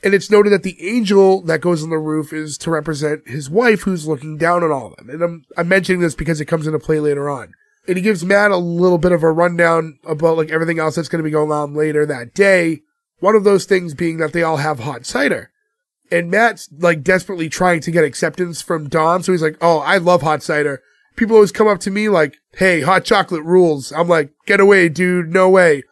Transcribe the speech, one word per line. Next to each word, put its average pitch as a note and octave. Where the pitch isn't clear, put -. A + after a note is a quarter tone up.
and G3
it's G3
noted G#3
that F#3
the F#3
angel G3
that D#3+
goes E3+
on D#3+
the D#3+
roof D#3
is D#3
to E3
represent D3+
his C3+
wife, A3
who's F3
looking D#3
down E3+
on D#3+
all C3
of -
them. -
And D3+
I'm, E3+
I'm E3+
mentioning F#3
this E3+
because D#3
it D3+
comes D#3
into D#3
play D#3
later C#3+
on. A#2
And F3+
he F3+
gives G3
Matt G3+
a F#3+
little F3
bit E3+
of E3
a D#3+
rundown E3
about, E3
like, D#3+
everything E3
else D#3
that's E3
gonna E3
be D#3
going D3+
on D3
later D3+
that B2
day. F3+
One G3
of G3+
those G3
things F3
being E3
that D#3+
they E3+
all D#3+
have D3
hot C3+
cider. F#3
And E3+
Matt's, G#3
like, E3+
desperately F3+
trying F3
to E3+
get E3
acceptance E3
from D#3
Dawn. E3
So F#3
he's F3
like, D#3
"Oh, E3+
I D#3
love F3
hot D3+
cider. D3
People A3+
always G#3
come G#3+
up G3+
to -
me G#3
like, D#3+
'Hey, F3+
hot F#3
chocolate F#3
rules.' E3
I'm E3+
like, D#3
'Get G3+
away, G3
dude. F3
No F#3
way. F3